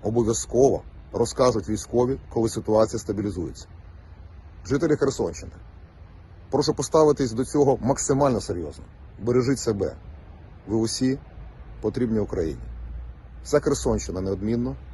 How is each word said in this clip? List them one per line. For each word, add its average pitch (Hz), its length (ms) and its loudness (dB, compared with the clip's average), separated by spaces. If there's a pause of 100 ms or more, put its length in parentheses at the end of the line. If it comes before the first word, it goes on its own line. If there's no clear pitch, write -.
обов'язково 117 800 2 (300)
розкажуть 113 560 2
військові, 123 500 0 (140)
коли 113 160 2
ситуація 110 500 2
стабілізується. 98 680 -4 (1000)
Жителі 143 300 2
Херсонщини, 92 560 -2 (1000)
прошу 143 220 2
поставитись 147 580 4
до 117 140 -2
цього 139 360 4
максимально 135 600 2
серйозно. 85 420 -6 (360)
Бережіть 123 400 2
себе. 98 360 0 (720)
Ви 110 100 0
усі 127 420 0 (640)
потрібні 110 380 0
Україні. 80 420 -2 (840)
Вся 147 160 2
Херсонщина 110 640 0
неодмінно 110 540 -2 (180)